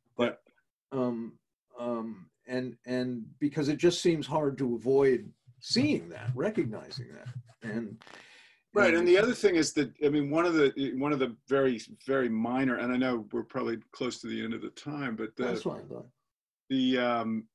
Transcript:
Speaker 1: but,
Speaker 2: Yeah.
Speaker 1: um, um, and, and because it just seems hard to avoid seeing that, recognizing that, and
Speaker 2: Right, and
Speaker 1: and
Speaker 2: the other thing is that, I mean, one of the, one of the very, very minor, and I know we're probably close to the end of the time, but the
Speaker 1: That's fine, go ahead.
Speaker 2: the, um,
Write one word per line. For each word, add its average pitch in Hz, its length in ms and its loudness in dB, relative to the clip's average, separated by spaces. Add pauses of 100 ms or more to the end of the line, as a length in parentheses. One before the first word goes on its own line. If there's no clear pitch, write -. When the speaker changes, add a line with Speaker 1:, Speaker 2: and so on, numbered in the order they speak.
(180)
Speaker 1:
but, 120 240 0 (500)
Speaker 2:
Yeah. 135 80 -4
Speaker 1:
um, 117 340 -4 (460)
um, 113 460 -8 (220)
and, 127 280 -6 (100)
and 127 380 -4 (160)
because 147 300 -2
it 147 80 0
just 175 240 2
seems 160 260 2
hard 147 300 0
to 123 180 0
avoid 127 560 2 (300)
seeing 254 480 0
that, 113 260 -6
recognizing 123 800 -4
that, - 140 -18 (420)
and 107 280 -6 (760)
Speaker 2:
Right, 202 160 6
and 165 100 6
Speaker 1:
and 175 80 2
Speaker 2:
the 180 100 10
other 226 160 6
thing 196 220 4
is 160 180 2
that, 143 180 0 (140)
I 143 40 6
mean, 143 200 2
one 160 160 2
of 175 80 2
the, 139 420 2
one 139 160 0
of 147 60 0
the 123 180 -2 (120)
very, 131 340 2 (240)
very 131 240 2
minor, 120 480 0
and 123 160 -2
I 123 40 0
know 123 340 0
we're 120 120 -2
probably 117 340 -4 (160)
close 123 280 -6
to 117 60 -10
the 113 160 -4
end 113 100 -4
of 110 80 -8
the 104 80 -10
time, 143 460 -8
but 110 200 -8
the 127 100 -4
Speaker 1:
That's 120 180 -4
fine, 110 240 -8
go - 80 -12
ahead. 120 120 -14 (600)
Speaker 2:
the, 127 300 0
um, 113 560 -2